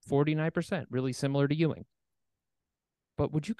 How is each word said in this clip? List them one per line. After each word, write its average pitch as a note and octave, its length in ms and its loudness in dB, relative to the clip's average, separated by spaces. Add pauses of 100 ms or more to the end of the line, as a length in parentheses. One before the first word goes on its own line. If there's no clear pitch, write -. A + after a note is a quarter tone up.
forty-nine D#3 500 2
percent, E3+ 400 -4
really B2+ 220 0
similar C#3 340 2
to D3 80 2
Ewing. D#3 300 0 (1300)
But D3 160 -2
would D3 140 -2
you A3 140 -4